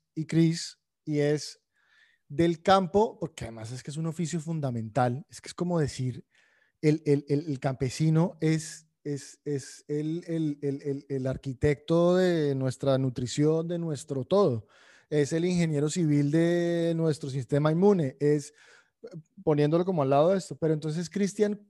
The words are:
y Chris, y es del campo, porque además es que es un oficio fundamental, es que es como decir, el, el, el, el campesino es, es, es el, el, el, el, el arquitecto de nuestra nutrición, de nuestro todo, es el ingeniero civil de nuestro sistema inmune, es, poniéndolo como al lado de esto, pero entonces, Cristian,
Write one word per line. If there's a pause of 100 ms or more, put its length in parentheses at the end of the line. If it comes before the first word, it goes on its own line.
(160)
y
Chris, (280)
y
es (640)
del
campo,
porque
además
es
que
es
un
oficio
fundamental,
es
que
es
como
decir, (560)
el,
el,
el,
el
campesino
es, (160)
es,
es
el,
el,
el,
el,
el
arquitecto
de
nuestra
nutrición,
de
nuestro
todo, (420)
es
el
ingeniero
civil
de
nuestro
sistema
inmune,
es, (920)
poniéndolo
como
al
lado
de
esto,
pero
entonces,
Cristian, (140)